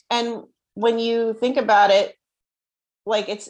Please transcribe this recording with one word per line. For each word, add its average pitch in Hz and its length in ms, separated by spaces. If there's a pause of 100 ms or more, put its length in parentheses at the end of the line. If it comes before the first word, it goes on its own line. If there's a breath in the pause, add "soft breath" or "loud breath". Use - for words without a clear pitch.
(100)
And 233 320 (320)
when 226 240
you 233 360
think 247 220
about 208 340
it, 196 240 (920)
like, 214 240
it's, 208 200